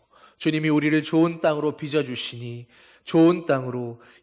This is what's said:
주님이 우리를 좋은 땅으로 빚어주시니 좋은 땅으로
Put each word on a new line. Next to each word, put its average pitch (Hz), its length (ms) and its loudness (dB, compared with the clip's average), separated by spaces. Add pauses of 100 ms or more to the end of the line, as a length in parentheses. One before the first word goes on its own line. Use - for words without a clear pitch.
(380)
주님이 156 320 -2
우리를 151 340 2
좋은 165 360 0
땅으로 151 380 0
빚어주시니 123 880 -6 (360)
좋은 170 420 4
땅으로 123 560 -4 (220)